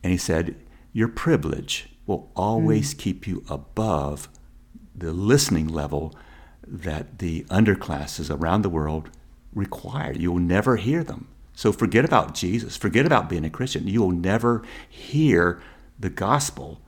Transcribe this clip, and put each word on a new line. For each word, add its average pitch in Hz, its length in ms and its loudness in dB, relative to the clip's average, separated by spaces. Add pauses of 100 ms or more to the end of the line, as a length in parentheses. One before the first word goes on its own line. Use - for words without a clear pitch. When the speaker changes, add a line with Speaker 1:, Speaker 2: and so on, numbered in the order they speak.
Speaker 1:
And 90 80 2
he 92 60 4
said, 85 380 0 (380)
"Your 113 160 2
privilege - 800 -2 (160)
will - 300 -4
always 110 580 2
Speaker 2:
Mm. - 40 -12
Speaker 1:
keep - 300 -4
you 90 220 -6
above 73 800 -2 (640)
the 80 160 -6
listening 98 560 2
level 76 480 -4 (520)
that 82 520 -8
the 82 300 -4
underclasses 82 800 0
around 80 320 0
the 98 80 0
world 78 400 -2 (440)
require. - 600 -6
You 87 180 0
will 90 80 2
never 98 380 4
hear 139 260 0
them. - 240 -10 (260)
So - 180 2
forget 113 340 4
about - 300 2
Jesus. 113 420 -4
Forget 110 280 2
about 104 240 2
being 82 160 -2
a 78 40 -2
Christian. 123 380 -4
You 107 140 2
will 92 100 4
never 110 520 2 (260)
hear 101 720 2 (380)
the 95 100 -4
gospel 101 800 -2